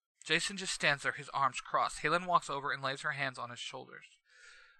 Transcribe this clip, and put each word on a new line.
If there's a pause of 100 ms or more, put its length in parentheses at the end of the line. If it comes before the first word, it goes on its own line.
(240)
Jason
just
stands
there,
his
arms
crossed.
Helen
walks
over
and
lays
her
hands
on
his
shoulders. (600)